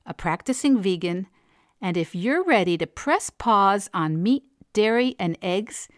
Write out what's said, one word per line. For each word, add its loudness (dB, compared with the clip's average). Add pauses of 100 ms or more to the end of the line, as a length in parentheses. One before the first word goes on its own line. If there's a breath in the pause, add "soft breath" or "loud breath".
a -12
practicing 0
vegan, -2 (520 soft breath)
and -2
if -2
you're 0
ready 2
to -4
press -4
pause 2
on -2
meat, 0 (320)
dairy, 2
and -4
eggs -6